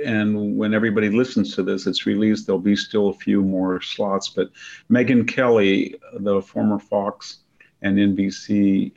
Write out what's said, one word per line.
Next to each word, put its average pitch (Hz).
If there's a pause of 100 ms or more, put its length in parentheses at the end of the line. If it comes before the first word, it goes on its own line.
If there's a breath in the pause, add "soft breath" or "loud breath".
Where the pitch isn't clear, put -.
and 104
when 107
everybody 107
listens 110
to 95
this, 98
it's 95
released, 107
there'll 95
be 101
still 104
a 98
few 101
more 92
slots. 98
But - (420 loud breath)
Megyn 120
Kelly, 110 (180)
the 98
former 104
Fox - (420 soft breath)
and 98
N 101
B 98
C 98